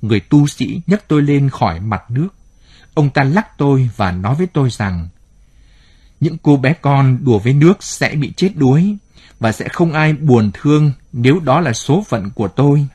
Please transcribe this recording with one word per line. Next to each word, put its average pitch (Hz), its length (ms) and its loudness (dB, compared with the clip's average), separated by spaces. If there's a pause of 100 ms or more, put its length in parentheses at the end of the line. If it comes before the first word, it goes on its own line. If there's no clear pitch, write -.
Người 104 180 0
tu 147 260 2
sĩ - 400 -6
nhấc 202 220 -2
tôi 151 140 2
lên 143 280 0
khỏi 87 300 -4
mặt 104 300 -6
nước. 139 180 -4 (680)
Ông 147 160 2
ta 139 140 -2
lắc 165 340 -2
tôi 135 380 0
và 95 160 -2
nói 95 220 -2
với 175 120 -2
tôi 139 240 -2
rằng 90 380 -6 (1120)
những 165 220 -2
cô 147 140 4
bé 131 260 0
con 135 420 2
đùa 117 140 2
với 117 160 0
nước 160 280 4
sẽ - 320 -6
bị 143 220 -4
chết 196 200 -2
đuối 151 400 2 (420)
và 110 140 -2
sẽ - 160 -8
không 165 240 -2
ai 156 200 0
buồn 131 420 2
thương 151 380 2 (200)
nếu 131 280 2
đó 147 200 0
là 147 120 -2
số 170 360 -2
phận 98 220 -4
của - 180 -4
tôi. 143 460 2